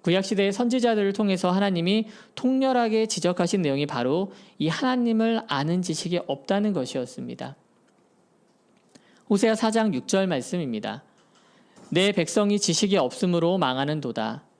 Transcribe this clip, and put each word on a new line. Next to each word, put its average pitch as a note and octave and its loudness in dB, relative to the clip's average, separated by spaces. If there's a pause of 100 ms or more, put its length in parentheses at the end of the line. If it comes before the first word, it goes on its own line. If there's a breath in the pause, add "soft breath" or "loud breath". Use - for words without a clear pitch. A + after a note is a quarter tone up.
구약시대의 G3 0
선지자들을 A3+ 2
통해서 F#3+ 0
하나님이 G3 2 (280 loud breath)
통렬하게 B3 2
지적하신 F3+ 0
내용이 C#3+ 0
바로 D3 -2 (260 loud breath)
이 D3+ -2
하나님을 A3+ 0
아는 D#3 0
지식이 E3+ -4
없다는 G3 -2
것이었습니다. B2+ -8 (1700 soft breath)
호세아 A3 4
사 A3 0
장 A3 2
육 B2 -4
절 F#3+ 2
말씀입니다. B2+ -4 (840 soft breath)
"내 F#3+ 2
백성이 G3+ 2
지식이 G3 2
없으므로 E3+ 0
망하는도다. C3+ -2 (160)